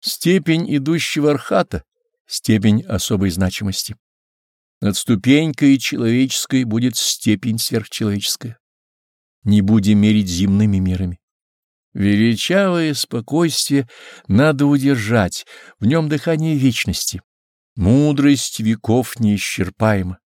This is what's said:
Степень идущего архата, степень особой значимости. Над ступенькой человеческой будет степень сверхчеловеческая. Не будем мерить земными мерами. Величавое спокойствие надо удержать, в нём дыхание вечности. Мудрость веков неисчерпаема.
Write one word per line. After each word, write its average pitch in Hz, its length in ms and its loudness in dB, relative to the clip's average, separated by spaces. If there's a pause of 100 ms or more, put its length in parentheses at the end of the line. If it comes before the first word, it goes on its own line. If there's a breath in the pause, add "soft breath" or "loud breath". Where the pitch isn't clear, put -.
Степень - 720 0
идущего 147 560 -2
архата, 175 540 -2 (420)
степень 107 580 0
особой 98 440 -2
значимости. 95 680 -4 (840)
Над 101 160 -2
ступенькой 139 800 2
человеческой 127 880 -2
будет 117 320 -2
степень 110 640 -2
сверхчеловеческая. 110 1000 -6 (840)
Не 104 180 4
будем 104 380 4
мерить 104 300 2
земными 98 500 2
мерами. 92 420 -2 (720)
Величавое 147 1000 0
спокойствие 139 960 -2 (360 loud breath)
надо 143 380 2
удержать, 123 800 0 (360 loud breath)
в - 40 -6
нём 156 240 2
дыхание 156 480 -2
вечности. 127 640 -2 (560)
Мудрость 139 840 2
веков 113 580 -2
неисчерпаема. 101 1080 -2